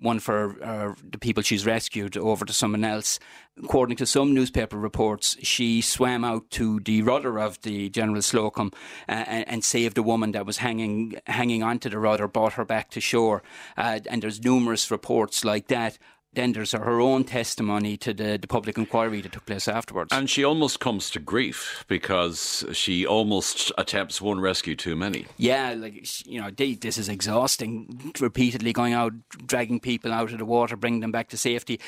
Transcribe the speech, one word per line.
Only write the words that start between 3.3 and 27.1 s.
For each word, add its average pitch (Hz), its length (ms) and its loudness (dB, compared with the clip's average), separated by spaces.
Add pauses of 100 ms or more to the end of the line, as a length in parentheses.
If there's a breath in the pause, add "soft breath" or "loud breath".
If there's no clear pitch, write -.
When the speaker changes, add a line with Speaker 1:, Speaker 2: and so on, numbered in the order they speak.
Speaker 1:
According 123 360 2
to 123 100 -2
some 139 260 4
newspaper 127 460 2
reports, 107 640 0
she 117 380 2
swam 123 440 2
out 113 260 -2
to 110 280 0
the 107 240 2
rudder 123 380 2
of 107 220 -4
the 101 260 -4
General 107 340 0
Slocum, 107 480 0 (380 loud breath)
uh, 110 180 -2
and, 113 220 -4
and 113 160 -4
saved 117 340 2
a 113 60 4
woman 113 260 2
that 104 160 -4
was 101 120 -4
hanging, 113 680 -2
hanging 117 380 0
onto 117 260 -2
the 107 80 -4
rudder, 107 300 2
brought 110 240 2
her 113 120 -4
back 110 260 -2
to 113 100 -8
shore. 110 420 4 (340 loud breath)
Uh, 110 220 0 (100)
and 120 140 -2
there's 107 220 -4
numerous 120 440 4
reports - 560 0
like 107 220 2
that. 117 320 0 (360 soft breath)
Then 123 180 2
there's 107 200 -4
her 117 280 2
own 131 240 4
testimony 104 720 -2
to - 160 -4
the, 104 240 -2
the 95 100 -8
public 110 300 0
inquiry 113 460 0
that 95 100 -14
took - 140 -16
place 98 200 -4
afterwards. 104 460 -2
Speaker 2:
And 135 160 2
she 139 160 2
almost 147 340 2
comes 107 340 -2
to - 60 -6
grief 87 720 -4
because 87 840 0
she 90 340 0
almost 104 720 2
attempts - 420 -2
one 98 180 0
rescue 92 380 0
too 82 180 -4
many. 92 300 -4 (140)
Speaker 1:
Yeah, 127 380 2
like, 110 280 -12
sh-, - 220 -8
you 120 120 -10
know, 101 120 -8
they, 131 240 0
this 110 240 -4
is 101 100 -4
exhausting, 113 1120 -2